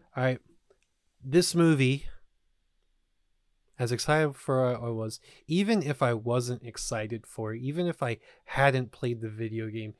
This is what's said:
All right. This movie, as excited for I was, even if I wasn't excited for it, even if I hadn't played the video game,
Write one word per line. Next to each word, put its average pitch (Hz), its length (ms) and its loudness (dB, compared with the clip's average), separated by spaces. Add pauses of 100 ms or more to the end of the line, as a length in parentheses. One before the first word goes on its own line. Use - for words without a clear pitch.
(140)
All 127 100 -2
right. 127 160 0 (840)
This 156 300 2
movie, 143 500 4 (1700)
as 120 120 -2
excited 151 460 2
for 131 300 0 (100)
I 117 140 -6
was, 110 300 -6 (280)
even 196 340 2
if 143 200 -2
I 123 100 4
wasn't 120 520 -2
excited 110 640 -6
for 110 280 -6
it, 117 80 -10
even 151 240 -2
if 170 160 -4
I 117 160 -2 (260)
hadn't 131 480 2
played 120 300 -4
the 113 80 -6
video 110 380 -6
game, 107 320 -8